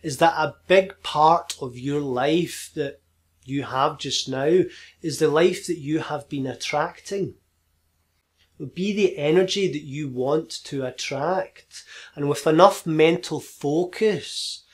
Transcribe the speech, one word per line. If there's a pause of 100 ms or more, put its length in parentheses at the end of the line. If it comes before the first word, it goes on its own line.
is
that
a (120)
big
part
of
your
life
that (420)
you
have
just
now (400)
is
the
life
that
you
have
been
attracting. (1400)
Be
the
energy
that
you
want (160)
to
attract. (320)
And
with
enough
mental
focus, (100)